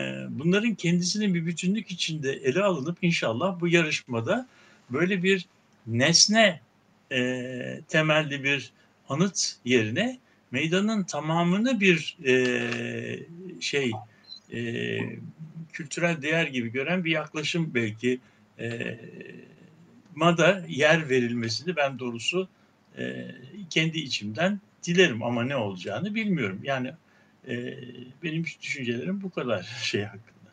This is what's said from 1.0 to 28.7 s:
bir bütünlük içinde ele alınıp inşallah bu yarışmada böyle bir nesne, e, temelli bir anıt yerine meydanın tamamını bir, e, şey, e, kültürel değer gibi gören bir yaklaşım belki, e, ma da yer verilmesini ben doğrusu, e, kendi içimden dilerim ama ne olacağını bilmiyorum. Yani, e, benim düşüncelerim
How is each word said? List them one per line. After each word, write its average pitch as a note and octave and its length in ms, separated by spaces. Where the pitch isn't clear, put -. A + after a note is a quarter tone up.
bir E3 120
bütünlük F#3 440
içinde D#3 420
ele C#3+ 300
alınıp E3+ 400
inşallah E3 580
bu F3 80
yarışmada E3 800
böyle F3 320
bir F#3+ 240
nesne, E3+ 760
e, B2+ 760
temelli D#3 560
bir C#3 280
anıt F3 440
yerine B2 540
meydanın F#3 540
tamamını F3 760
bir, E3+ 360
e, B2+ 80
şey, C3+ 300
e, A#2 460
kültürel E3 500
değer D#3 240
gibi A#2+ 260
gören D#3+ 320
bir E3 60
yaklaşım D#3 640
belki, A#2 460
e, A#2 400
ma E3 240
da F3 300
yer D3+ 420
verilmesini A#2+ 640
ben C3+ 220
doğrusu, B2+ 500
e, B1+ 280
kendi D#3+ 280
içimden D#3 640
dilerim E3+ 360
ama A#2+ 220
ne C#3 120
olacağını G#2 580
bilmiyorum. D3+ 480
Yani, C3+ 300
e, B2 60
benim E3 220
düşüncelerim C#3+ 600